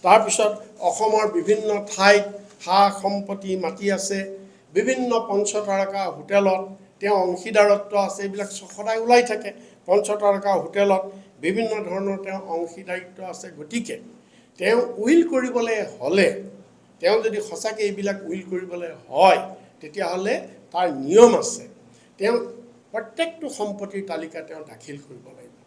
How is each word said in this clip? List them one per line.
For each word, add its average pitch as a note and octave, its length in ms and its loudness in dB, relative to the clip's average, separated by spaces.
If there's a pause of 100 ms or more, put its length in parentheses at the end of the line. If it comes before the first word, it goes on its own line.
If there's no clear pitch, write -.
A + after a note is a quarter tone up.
তাৰপিছত G#3 500 4 (280)
অসমৰ G#3+ 540 2
বিভিন্ন G#3 360 0 (160)
ঠাইত G3+ 400 4 (380)
সা F#3 160 2 (220)
সম্পত্তি G3 500 -6 (120)
মাটি E3+ 280 -6
আছে, G3 280 -2 (540)
বিভিন্ন B3 380 0 (160)
পঞ্চতাৰকা G3 760 -2 (120)
হোটেলত G3 460 0 (380)
তেওঁ G3+ 260 2
অংশীদাৰত্ব G3+ 680 2 (140)
আছে, - 160 -8
এইবিলাক G3 260 -8 (260)
সদায় A3 280 -4
ওলাই A#3+ 200 6
থাকে। A3 260 -6 (360)
পঞ্চতাৰকা G3+ 680 2
হোটেলত F#3+ 500 2 (380)
বিভিন্ন G#3 300 -2 (120)
ধৰণৰ G3 400 -4
তেওঁৰ F#3+ 200 -10 (120)
অংশীদাৰিত্ব F3+ 640 -10 (120)
আছে। E3+ 200 -16
গতিকে D#3+ 440 -8 (640)
তেওঁ G#3+ 200 2 (180)
উইল C4+ 320 4
কৰিবলৈ A#3 480 0 (140)
হ'লে, E3+ 380 2 (720)
তেওঁ G3 220 4
যদি G#3 180 -2
সঁচাকৈ G#3+ 440 -6
এইবিলাক G3 400 -4
উইল F3+ 240 -8
কৰিবলৈ F3 420 -8 (120)
হয়, E3+ 380 6 (360)
তেতিয়াহ'লে F#3 560 -4 (380)
তাৰ F3+ 160 0 (180)
নিয়ম G#3+ 300 10
আছে, - 280 -4 (560)
তেওঁ A3+ 180 2 (520)
প্ৰত্যেকটো D#4+ 600 -8
সম্পত্তিৰ G3 580 -8
তালিকা D#3+ 340 -10
তেওঁ D#3 220 -16
দাখিল C#3+ 340 -18
কৰিব C3 300 -20
লাগিব। B2 260 -20 (140)